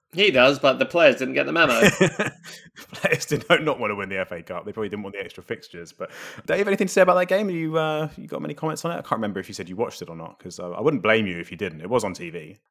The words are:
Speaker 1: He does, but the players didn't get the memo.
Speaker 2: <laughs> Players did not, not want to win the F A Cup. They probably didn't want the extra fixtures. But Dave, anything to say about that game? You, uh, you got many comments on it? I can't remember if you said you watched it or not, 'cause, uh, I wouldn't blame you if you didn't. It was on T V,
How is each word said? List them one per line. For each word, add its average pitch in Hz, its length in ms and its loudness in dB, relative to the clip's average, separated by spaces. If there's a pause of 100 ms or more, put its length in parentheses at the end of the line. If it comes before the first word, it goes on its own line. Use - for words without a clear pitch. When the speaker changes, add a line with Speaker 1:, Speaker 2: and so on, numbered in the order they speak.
(140)
Speaker 1:
He 190 180 2
does, 135 260 6
but 131 220 4
the 131 60 2
players 156 320 6
didn't 131 180 -4
get 139 100 0
the 143 60 -6
memo. 156 300 4
Speaker 2:
<laughs> 185 500 4 (640)
Players - 320 -2
did 139 240 -2
not, 156 140 4
not 143 160 -2
want 107 120 0
to 101 40 -4
win 98 140 -4
the 95 100 -4
F 92 120 -4
A 101 100 -10
Cup. 87 240 -10
They 101 60 -10
probably 107 180 -4
didn't 101 140 -6
want 101 120 -10
the 98 60 -8
extra 90 220 -14
fixtures. 85 480 -12
But - 200 -10 (340)
Dave, 190 220 0
anything 196 200 2
to - 60 -6
say 196 80 8
about 180 140 8
that 180 120 2
game? 196 220 2
You, 160 280 -2
uh, 156 300 0 (100)
you - 100 -16
got - 140 -8
many 147 120 -6
comments 156 320 -6
on 170 60 -4
it? 165 40 -6
I - 60 -8
can't - 120 -6
remember 104 260 -2
if 87 80 -8
you 104 60 -14
said 90 140 -10
you 92 80 -10
watched - 260 -4
it 87 80 -14
or 82 60 -14
not, 82 240 -14
'cause, 90 200 -16
uh, 90 120 -8
I 87 100 -8
wouldn't 127 220 2
blame 110 240 4
you 87 120 -4
if 82 120 -12
you 90 60 -12
didn't. 82 240 -6
It 92 80 -10
was 117 140 2
on 95 100 -4
T 87 160 -12
V, 78 280 -14 (120)